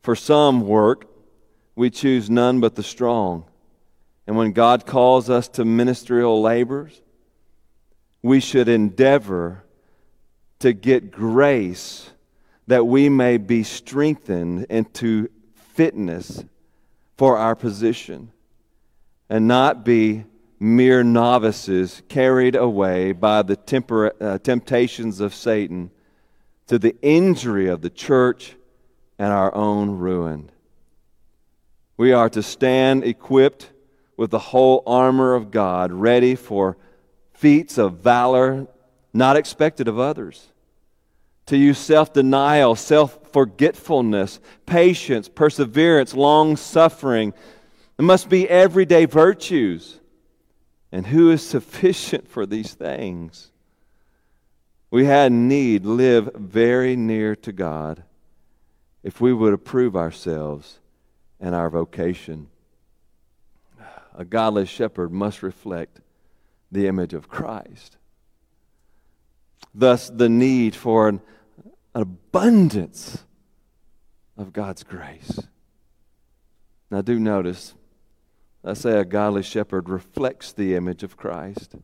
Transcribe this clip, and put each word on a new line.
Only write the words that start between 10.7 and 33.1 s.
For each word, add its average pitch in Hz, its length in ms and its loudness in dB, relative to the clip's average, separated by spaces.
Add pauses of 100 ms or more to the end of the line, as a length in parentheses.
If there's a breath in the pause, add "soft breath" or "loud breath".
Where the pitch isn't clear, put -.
get 110 380 0
grace 113 1000 -2 (560)
that 120 180 4
we 139 240 4
may 127 280 2
be 113 260 -2
strengthened 95 1000 -6
into 110 640 -4 (260)
fitness 101 880 -6 (760)
for 131 200 4
our 113 180 -2
position 110 760 -6 (1000)
and 110 180 0
not 127 360 2
be 110 420 0 (340)
mere 123 440 4
novices 113 1040 0
carried 127 480 2
away 98 580 -2
by 107 280 0
the 98 160 -2
tempor-, 113 540 -2 (100)
uh, 101 160 -4
temptations 120 840 -4
of 104 120 -4
Satan 90 560 -4 (800)
to 123 100 0
the 113 240 0
injury 139 680 0
of 87 140 -4
the 85 80 -8
church 127 680 -2 (640)
and 101 160 -2
our 98 220 0
own 104 420 -2
ruin. 85 540 -6 (1500)
We 127 160 4
are 117 160 2
to 107 140 -6
stand 131 600 0
equipped 135 680 0 (460)